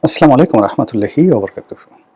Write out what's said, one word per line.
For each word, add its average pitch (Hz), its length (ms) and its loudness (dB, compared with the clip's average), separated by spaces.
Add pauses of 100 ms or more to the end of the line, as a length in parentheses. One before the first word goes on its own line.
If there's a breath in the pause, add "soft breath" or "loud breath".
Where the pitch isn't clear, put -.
আসসালামু 151 260 4
আলাইকুম 127 280 2
রহমতুল্লাহি 113 680 -2
ওয়া 117 100 0
বারাকাতুহু। - 560 -14 (200)